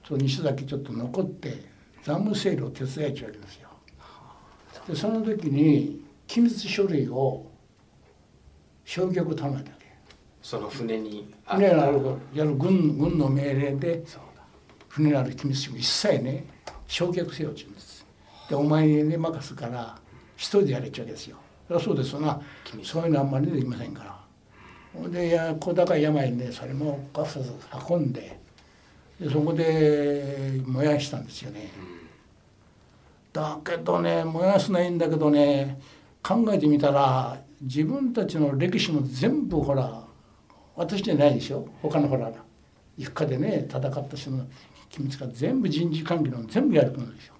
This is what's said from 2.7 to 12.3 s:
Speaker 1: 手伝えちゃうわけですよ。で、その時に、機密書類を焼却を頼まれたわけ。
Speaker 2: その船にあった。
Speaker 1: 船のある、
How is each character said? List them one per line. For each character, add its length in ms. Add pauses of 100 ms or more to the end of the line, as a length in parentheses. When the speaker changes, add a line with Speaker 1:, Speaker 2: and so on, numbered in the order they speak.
Speaker 1:
手 140
伝 240
え 40
ち 120
ゃ 0
う 60
わ 20
け 60
で 100
す 80
よ。 120 (1160)
で、 80
そ 140
の 140
時 280
に、 540 (240)
機 120
密 280
書 180
類 220
を 420 (1300)
焼 280
却 160
を 60
頼 160
ま 80
れ 60
た 80
わ 80
け。 60 (540)
Speaker 2:
そ 200
の 80
船 320
に 340 (120)
あ 100
っ 40
た。 60
Speaker 1:
船 80
の 80
あ 80
る、 80 (340)